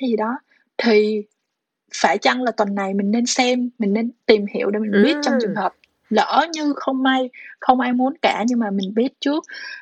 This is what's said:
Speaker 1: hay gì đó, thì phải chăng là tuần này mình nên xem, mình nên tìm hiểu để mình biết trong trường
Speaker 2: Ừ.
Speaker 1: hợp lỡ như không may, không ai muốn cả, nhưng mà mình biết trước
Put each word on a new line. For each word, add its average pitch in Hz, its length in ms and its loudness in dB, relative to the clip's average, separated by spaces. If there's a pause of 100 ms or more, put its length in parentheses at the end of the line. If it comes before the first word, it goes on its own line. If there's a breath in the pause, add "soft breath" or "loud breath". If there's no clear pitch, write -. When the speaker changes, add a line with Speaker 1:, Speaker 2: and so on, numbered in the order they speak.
Speaker 1:
hay 262 80 -2
gì 233 60 0
đó, 220 240 -2 (380)
thì 214 460 2 (720)
phải 180 240 2
chăng 247 260 0
là 240 80 0
tuần 202 240 -2
này 196 180 -4
mình 202 180 0
nên 240 140 0
xem, 247 440 0 (100)
mình 202 140 0
nên 226 180 0 (140)
tìm 208 280 4
hiểu - 180 -2
để 214 80 -2
mình 214 120 -4 (120)
biết 302 200 2
trong 262 180 0
trường 208 140 -4
Speaker 2:
Ừ. 208 60 -4
Speaker 1:
hợp 185 120 -2 (360)
lỡ 220 440 2
như 302 220 -2
không 262 280 -4
may, 262 260 2 (300 loud breath)
không 254 200 2
ai 247 140 0
muốn 254 280 0
cả, - 260 0
nhưng 247 120 0
mà 214 120 0
mình 196 240 -4
biết 240 260 0
trước 294 220 -2 (380 loud breath)